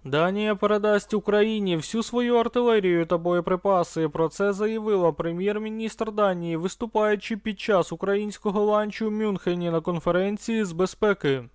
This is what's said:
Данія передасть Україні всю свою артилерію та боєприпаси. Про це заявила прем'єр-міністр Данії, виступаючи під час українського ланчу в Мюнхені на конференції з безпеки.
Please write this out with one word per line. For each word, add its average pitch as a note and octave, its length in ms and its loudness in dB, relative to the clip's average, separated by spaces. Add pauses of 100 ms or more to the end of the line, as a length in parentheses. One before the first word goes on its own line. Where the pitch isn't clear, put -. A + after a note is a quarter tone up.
Данія F#3+ 520 0
передасть G#3 580 2
Україні G#3 640 2
всю A3 260 -4
свою A#3+ 320 0
артилерію A3+ 720 2
та F3 120 0
боєприпаси. F3 920 0
Про D#3+ 200 0
це G3+ 240 0
заявила G#3+ 580 0
прем'єр-міністр G#3+ 1000 -4
Данії, F3+ 460 0
виступаючи G#3+ 800 -2
під G3+ 220 -8
час F#3+ 320 2
українського G3+ 760 -2
ланчу G#3 420 0
в G#3+ 40 0
Мюнхені F#3 580 -2
на E3 120 0
конференції F#3+ 840 -2
з F3+ 80 -4
безпеки. E3 720 0 (120)